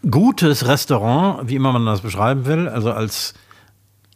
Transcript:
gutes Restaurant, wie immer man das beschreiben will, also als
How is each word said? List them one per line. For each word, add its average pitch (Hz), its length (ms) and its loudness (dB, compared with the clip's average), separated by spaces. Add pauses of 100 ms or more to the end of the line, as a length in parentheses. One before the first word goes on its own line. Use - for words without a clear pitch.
(100)
gutes 156 560 2
Restaurant, 131 840 0
wie 135 80 -2
immer 131 160 2
man 117 120 0
das 107 160 0
beschreiben 113 460 -2
will, 160 220 -2
also 113 240 -2
als 110 420 -6 (800)